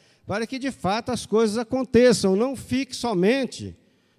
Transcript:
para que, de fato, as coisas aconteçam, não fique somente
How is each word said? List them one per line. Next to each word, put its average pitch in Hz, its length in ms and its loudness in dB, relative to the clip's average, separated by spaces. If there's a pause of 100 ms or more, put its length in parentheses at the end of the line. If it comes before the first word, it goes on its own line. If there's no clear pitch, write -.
(260)
para 208 200 -6
que, 262 140 -10
de 262 120 -6
fato, 214 400 -4
as 240 140 -6
coisas 214 320 0
aconteçam, 240 800 4
não 254 200 -2
fique 262 400 -6
somente 208 800 -2 (440)